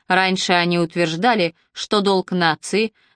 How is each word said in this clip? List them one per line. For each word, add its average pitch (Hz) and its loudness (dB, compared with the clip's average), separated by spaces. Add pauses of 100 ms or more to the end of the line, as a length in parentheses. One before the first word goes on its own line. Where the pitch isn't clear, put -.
Раньше 185 0
они 175 2
утверждали, 170 0 (160)
что - -2
долг 190 0
нации — 180 -2 (220)